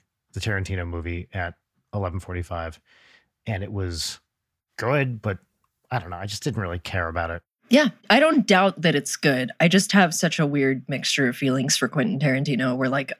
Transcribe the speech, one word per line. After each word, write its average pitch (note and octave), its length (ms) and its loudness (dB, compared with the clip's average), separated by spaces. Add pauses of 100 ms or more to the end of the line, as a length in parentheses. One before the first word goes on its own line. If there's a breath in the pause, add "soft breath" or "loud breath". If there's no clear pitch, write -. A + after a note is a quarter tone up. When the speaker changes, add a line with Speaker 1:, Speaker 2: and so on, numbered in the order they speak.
(340)
Speaker 1:
the G2 60 -10
Tarantino G2 480 -4
movie E2+ 460 -8
at F2 200 -6 (400)
eleven F#2+ 260 -4
forty-five. F2 600 -8 (640 soft breath)
And G2+ 180 -4
it G2+ 80 -10
was F2+ 480 -6 (580)
good, B2+ 440 0
but G2 160 -2 (540)
I B2+ 80 -2
don't F2 100 -8
know. F2+ 80 -8
I F#2+ 80 -8
just G2+ 180 -8
didn't A2+ 180 -4
really F2 180 -4
care F2 280 -4
about E2 220 -2
it. E2+ 140 -8 (260)
Speaker 2:
Yeah, C4+ 200 6 (200)
I A3 100 6
don't D#4 280 4
doubt F#3 340 4
that D#3+ 140 4
it's C#3 200 -4
good. C3 440 0
I E3+ 80 6
just F#3 260 4
have F3+ 200 6
such - 260 -2
a D#3 60 2
weird C3+ 440 0
mixture C3 400 0
of A#2+ 80 -2
feelings C3+ 400 0
for B2+ 100 0
Quentin B2+ 320 0
Tarantino, C3 560 0
where, C3 140 0
like, C#3 300 -2